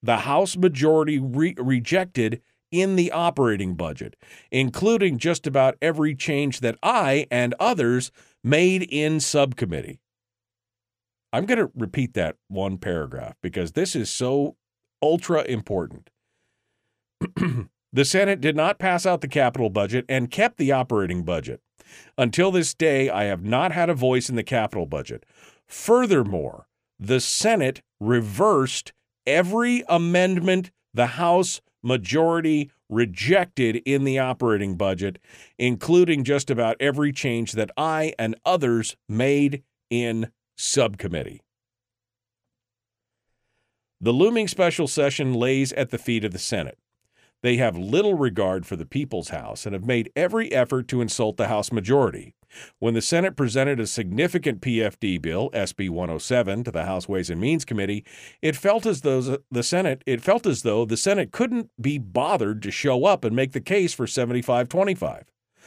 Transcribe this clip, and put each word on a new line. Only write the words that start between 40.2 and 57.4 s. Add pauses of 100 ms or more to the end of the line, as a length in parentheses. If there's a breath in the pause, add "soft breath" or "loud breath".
subcommittee." (2500)
The
looming
special
session
lays
at
the
feet
of
the
Senate. (640)
They
have
little
regard
for
the
People's
House
and
have
made
every
effort
to
insult
the
House
majority. (440 loud breath)
When
the
Senate
presented
a
significant
P
F
D
bill,
S
B
one
oh
seven,
to
the
House
Ways
and